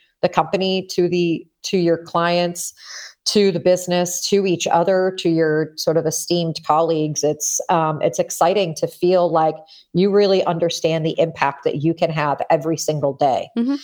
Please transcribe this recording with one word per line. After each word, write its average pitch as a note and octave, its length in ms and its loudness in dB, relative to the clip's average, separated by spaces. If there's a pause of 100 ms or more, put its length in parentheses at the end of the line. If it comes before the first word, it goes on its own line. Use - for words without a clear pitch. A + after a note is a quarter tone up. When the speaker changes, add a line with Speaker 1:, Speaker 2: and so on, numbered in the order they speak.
(220)
Speaker 1:
the F3 60 2
company, F#3 580 0
to F3 220 0
the, F3 380 0 (180)
to - 120 -2
your E3+ 220 2
clients, F3 720 -2 (540)
to G3+ 260 4
the E3+ 80 -2
business, F3+ 680 0
to G3 200 2
each F3 200 0
other, F#3 520 2
to - 100 0
your D#3 480 0
sort D#3+ 220 0
of E3 80 -2
esteemed E3 600 -4
colleagues, D#3 560 0
it's, D3 460 -2
um, D#3 320 0
it's - 180 -2
exciting F3 560 0
to - 120 -4
feel F3+ 440 2
like D#3+ 240 2 (380)
you F#3+ 180 2
really G3 360 4
understand E3 580 -2
the D#3 160 -2
impact D#3+ 440 -2
that D3 180 -2
you E3 100 2
can E3 180 0
have D3 380 -2
every D#3+ 300 0
single D3 340 -2
day C3+ 440 0
Speaker 2:
Mm-hmm. A#3+ 280 -2